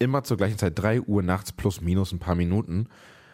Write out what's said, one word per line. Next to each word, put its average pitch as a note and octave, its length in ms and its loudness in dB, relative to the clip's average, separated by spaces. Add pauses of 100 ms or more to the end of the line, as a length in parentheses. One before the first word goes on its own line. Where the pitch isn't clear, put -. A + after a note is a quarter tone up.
immer C3 240 0
zur A2+ 120 0
gleichen G2+ 220 0
Zeit, F2+ 180 2
drei A2 240 2
Uhr G2+ 220 0
nachts F2+ 300 -2
plus - 280 -2
minus F2 300 0
ein F2+ 80 -6
paar F2 160 -2
Minuten. F2 540 0 (460)